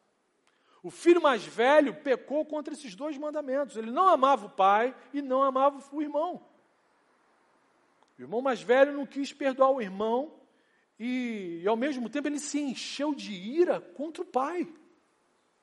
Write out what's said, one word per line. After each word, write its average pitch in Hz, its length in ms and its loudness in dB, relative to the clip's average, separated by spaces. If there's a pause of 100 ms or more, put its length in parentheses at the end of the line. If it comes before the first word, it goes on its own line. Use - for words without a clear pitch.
(840)
O 180 80 -12
filho 349 300 6
mais 254 240 2
velho 254 500 4
pecou 269 480 -2
contra 302 300 -8
esses 220 220 -14
dois 277 240 -8
mandamentos. 285 580 -6
Ele 226 140 -8
não 359 180 2
amava 269 380 4
o 180 40 -14
pai 208 460 2 (160)
e 285 80 -4
não 269 220 0
amava 269 360 2 (140)
o 294 80 -6
irmão. 294 400 -4 (1800)
O 123 40 -18
irmão 180 180 -6
mais 254 220 -2
velho 269 320 4
não 285 100 -6
quis 269 260 -8
perdoar 269 400 2
o 269 120 0
irmão 220 580 -4 (580)
e, 220 640 -6
e, 190 60 0
ao 226 80 2
mesmo 254 320 -4
tempo, 285 200 -4
ele 294 100 -4
se 285 200 -6
encheu 285 560 -4
de 202 160 -12
ira 226 480 0
contra 320 440 -12
o 349 40 -10
pai. 302 400 -4 (960)